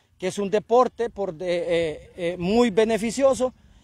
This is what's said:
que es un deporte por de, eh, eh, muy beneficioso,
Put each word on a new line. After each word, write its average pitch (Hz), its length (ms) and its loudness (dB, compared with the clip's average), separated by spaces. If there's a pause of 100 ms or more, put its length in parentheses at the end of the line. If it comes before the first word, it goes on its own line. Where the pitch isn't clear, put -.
(180)
que 180 100 -6
es 185 120 -4
un 202 100 -2
deporte 233 600 2
por 196 240 -6
de, 175 240 -4
eh, 165 580 -2
eh, 175 240 -4
muy 220 300 2
beneficioso, 226 840 0 (300)